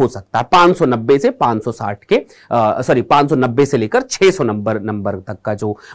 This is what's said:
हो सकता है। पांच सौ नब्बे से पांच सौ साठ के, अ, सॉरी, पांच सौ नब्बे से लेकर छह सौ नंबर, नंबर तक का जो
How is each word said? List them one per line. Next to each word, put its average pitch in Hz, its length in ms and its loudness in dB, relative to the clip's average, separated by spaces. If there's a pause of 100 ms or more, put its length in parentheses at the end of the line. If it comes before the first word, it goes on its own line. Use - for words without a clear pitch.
हो 123 80 4
सकता - 300 -6
है। 120 140 0
पांच 175 260 6
सौ 170 60 2
नब्बे 127 340 2
से 240 120 0
पांच 120 340 -2
सौ 117 80 -4
साठ 104 320 -8
के, 202 120 0 (360)
अ, 113 300 0
सॉरी, 123 200 0
पांच 143 280 2
सौ 151 60 0
नब्बे 131 300 2
से 139 100 -2
लेकर 117 260 -2
छह 196 280 2
सौ 156 140 -2
नंबर, 107 360 -2
नंबर 101 320 -6
तक 95 320 -10
का 107 100 -4
जो 104 240 -6 (160)